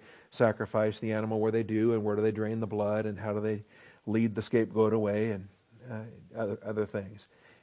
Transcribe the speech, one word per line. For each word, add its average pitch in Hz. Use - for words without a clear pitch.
sacrifice 110
the 110
animal 110
where 110
they 113
do, 110
and 107
where 107
do 107
they 110
drain 107
the 110
blood, 104
and 101
how 107
do 104
they 107
lead 110
the 113
scapegoat 107
away, 107
and, 98
uh, 110
other, 107
other 107
things. 101